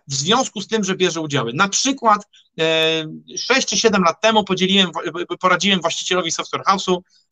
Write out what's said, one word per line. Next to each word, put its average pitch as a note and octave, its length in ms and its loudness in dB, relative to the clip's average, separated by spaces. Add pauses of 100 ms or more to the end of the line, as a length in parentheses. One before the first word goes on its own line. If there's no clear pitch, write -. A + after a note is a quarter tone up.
w C#3 60 -10
związku G3+ 480 0
z - 60 -10
tym, A3 160 -2
że F#3+ 120 -2
bierze E3 260 0
udziały. C3 320 -2
Na F#3 140 2
przykład, A3 540 0 (380)
e, D#3+ 800 0
sześć - 300 0
czy G3 100 -4
siedem G3 260 4
lat E3 180 0
temu A3 220 4
podzieliłem F#3 480 2
wa-, E3+ 480 -6
poradziłem F#3 420 2
właścicielowi E3 500 -2
Software D3 360 -6
House'u, F#3 340 0 (300)